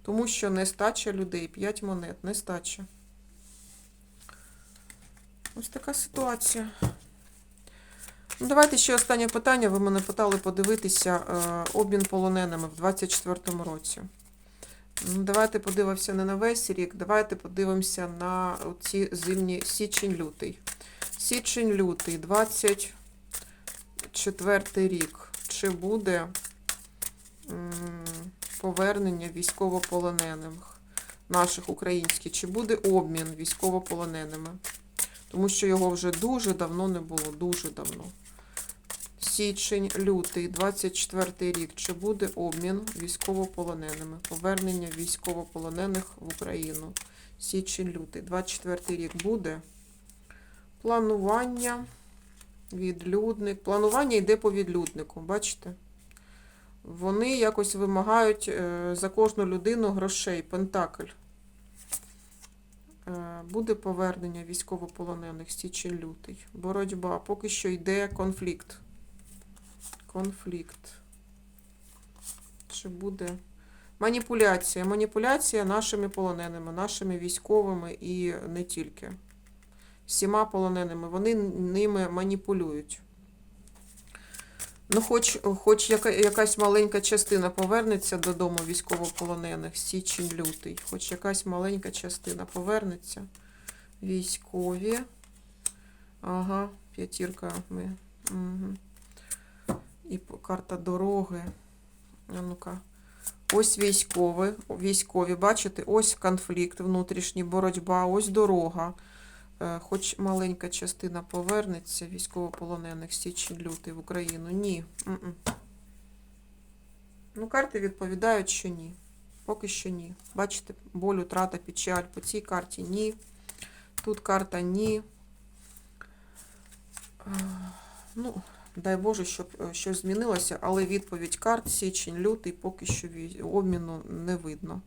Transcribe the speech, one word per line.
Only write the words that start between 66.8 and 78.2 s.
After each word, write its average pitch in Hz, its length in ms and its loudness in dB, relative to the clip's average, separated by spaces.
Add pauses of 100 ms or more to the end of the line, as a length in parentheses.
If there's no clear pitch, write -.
Поки 202 300 -4
що 196 200 -2
йде 190 380 0
конфлікт. 185 720 -4 (1300)
Конфлікт. 185 720 -6 (1900)
Чи - 180 -10
буде 180 480 -6 (640)
маніпуляція? 214 840 4
Маніпуляція 214 800 2
нашими 202 440 2
полоненими, 170 640 -2
нашими 185 460 -2
військовими 175 760 2
і 180 400 -2